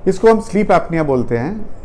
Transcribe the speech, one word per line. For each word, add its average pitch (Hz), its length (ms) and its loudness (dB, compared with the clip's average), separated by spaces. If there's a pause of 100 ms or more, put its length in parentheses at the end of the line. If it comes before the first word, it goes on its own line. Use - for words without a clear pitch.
इसको 196 240 4
हम 220 100 4
sleep 208 300 -2
apnea 165 320 0
बोलते 127 340 0
हैं। 190 300 -4 (180)